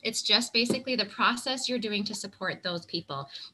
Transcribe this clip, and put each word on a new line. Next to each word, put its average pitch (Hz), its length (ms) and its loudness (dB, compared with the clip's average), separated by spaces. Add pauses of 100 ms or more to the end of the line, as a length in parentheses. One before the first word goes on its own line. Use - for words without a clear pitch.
It's 226 180 -2
just 233 320 4
basically 247 440 2
the 214 80 2
process 240 640 0
you're 247 100 0
doing 208 260 0
to 208 100 -6
support 196 480 -6
those 175 240 -4
people. 139 420 -6 (260)